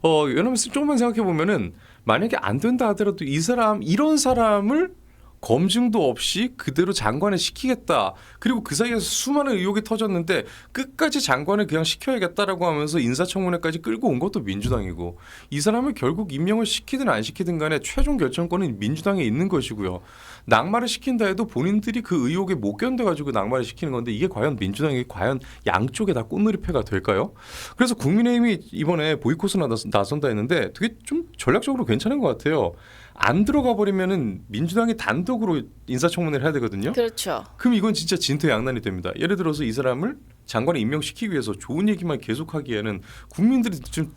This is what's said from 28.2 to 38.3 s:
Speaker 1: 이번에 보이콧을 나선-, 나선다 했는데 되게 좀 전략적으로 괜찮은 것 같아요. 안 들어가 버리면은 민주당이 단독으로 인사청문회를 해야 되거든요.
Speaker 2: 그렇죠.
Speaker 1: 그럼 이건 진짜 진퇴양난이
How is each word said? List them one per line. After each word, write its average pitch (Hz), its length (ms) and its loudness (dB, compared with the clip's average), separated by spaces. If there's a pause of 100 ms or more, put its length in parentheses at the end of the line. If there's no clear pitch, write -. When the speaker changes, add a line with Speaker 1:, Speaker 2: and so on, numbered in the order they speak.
Speaker 1:
이번에 156 460 0
보이콧을 170 420 0 (100)
나선-, 113 240 -4
나선다 139 360 2
했는데 117 440 0
되게 226 220 -4 (100)
좀 330 200 -2 (120)
전략적으로 247 480 0
괜찮은 226 360 0
것 214 80 2
같아요. 135 460 0 (400)
안 151 300 4
들어가 254 320 2
버리면은 190 720 0
민주당이 190 480 0
단독으로 180 640 0 (240)
인사청문회를 147 580 0
해야 160 100 2
되거든요. 113 380 -2
Speaker 2:
그렇죠. 226 520 -4 (140)
Speaker 1:
그럼 247 160 4
이건 214 200 2
진짜 165 220 -2
진퇴양난이 131 640 0